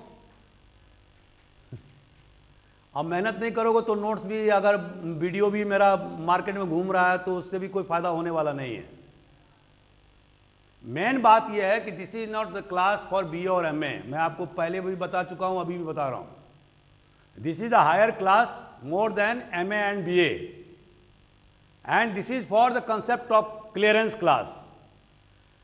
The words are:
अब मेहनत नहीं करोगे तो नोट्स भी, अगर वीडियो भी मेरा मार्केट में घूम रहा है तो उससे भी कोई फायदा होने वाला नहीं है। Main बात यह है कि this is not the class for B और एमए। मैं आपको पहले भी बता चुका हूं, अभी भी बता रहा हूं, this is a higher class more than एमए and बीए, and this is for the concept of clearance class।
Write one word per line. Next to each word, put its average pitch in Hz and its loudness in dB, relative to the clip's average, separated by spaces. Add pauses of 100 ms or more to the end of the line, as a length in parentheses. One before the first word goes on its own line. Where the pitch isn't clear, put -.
(3000)
अब 147 -2
मेहनत 180 -2
नहीं 220 -4
करोगे 226 2
तो 220 2
नोट्स 208 -4
भी, 214 -2
अगर 202 4 (260)
वीडियो 175 0
भी 208 -2
मेरा 202 4 (220)
मार्केट 180 0
में 190 -4
घूम 180 0
रहा 180 4
है 185 2
तो 180 -4
उससे 180 -6
भी 190 -6
कोई 185 -4
फायदा 170 -2
होने 170 -2
वाला 156 0
नहीं 131 -6
है। 78 -12 (2000)
Main 196 -2
बात 220 6
यह 208 0
है 214 2
कि 214 -10
this 175 -12
is 220 -8
not 208 -4
the 185 -10
class 196 0
for 190 0
B 170 -6
और 180 2
एमए। 147 -4
मैं 135 -6
आपको 165 -2
पहले 175 -4
भी 185 -6
बता 180 -4
चुका 180 -6
हूं, 185 -2
अभी 175 -6
भी 175 -6
बता 147 -4
रहा 120 -6
हूं, 92 -14 (1160)
this 160 -6
is 233 -2
a 214 8
higher 190 4
class 196 4 (400)
more 202 0
than 208 -2 (140)
एमए 202 -2
and 202 -4
बीए, 160 0 (1300)
and 196 2
this 202 -6
is 247 -4
for 233 4
the 240 -2
concept 233 -2
of 214 6 (320)
clearance 214 4
class। 139 4 (1160)